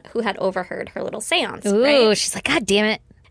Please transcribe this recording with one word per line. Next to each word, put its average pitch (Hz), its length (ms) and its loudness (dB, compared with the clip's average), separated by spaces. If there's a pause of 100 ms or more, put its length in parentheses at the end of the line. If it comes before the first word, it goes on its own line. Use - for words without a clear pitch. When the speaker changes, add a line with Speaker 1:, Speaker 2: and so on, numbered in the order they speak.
(140)
Speaker 1:
who 226 80 -2
had 214 160 -2
overheard 190 580 -4
her - 80 -6
little - 180 -8
seance, 285 460 -2
Speaker 2:
Ooh, 208 160 4
Speaker 1:
right? 247 340 4
Speaker 2:
she's - 160 -2
like, - 120 -8
"God 277 200 0
damn 202 200 2
it." 214 160 -2 (300)